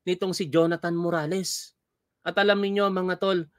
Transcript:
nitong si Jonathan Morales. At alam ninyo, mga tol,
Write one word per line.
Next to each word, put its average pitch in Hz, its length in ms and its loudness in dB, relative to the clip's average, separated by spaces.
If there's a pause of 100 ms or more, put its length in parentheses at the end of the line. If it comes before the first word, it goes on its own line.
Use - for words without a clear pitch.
nitong 180 320 -2
si 190 160 -4
Jonathan 165 400 2
Morales. 170 800 -4 (480)
At 175 160 -6
alam 202 240 4
ninyo, 202 320 2
mga 185 240 -2
tol, 185 280 0 (140)